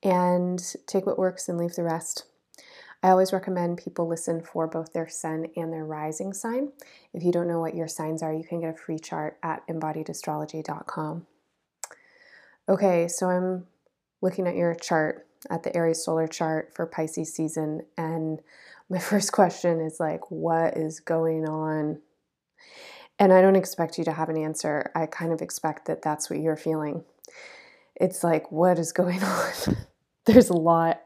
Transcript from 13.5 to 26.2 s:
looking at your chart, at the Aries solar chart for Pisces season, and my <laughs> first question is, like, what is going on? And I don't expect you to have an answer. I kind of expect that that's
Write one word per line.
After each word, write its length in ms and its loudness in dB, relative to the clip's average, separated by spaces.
looking 260 0
at 100 -2
your 180 2
chart, 520 -2
at 140 -4
the 140 -4
Aries 280 2
solar 220 0
chart 480 -4
for 120 -4
Pisces 460 -6
season, 500 -4
and 440 -4
my 80 -2
<laughs> 20 -2
first 320 0
question 480 4
is, 200 -6
like, 300 -4
what 460 0
is 240 -4
going 480 0
on? 520 -2
And 120 8
I 80 10
don't 160 8
expect 420 -2
you 60 -2
to 80 -2
have 160 -4
an 100 -2
answer. 560 -4
I 120 0
kind 260 -4
of 100 -4
expect 440 -6
that 160 -4
that's 280 -4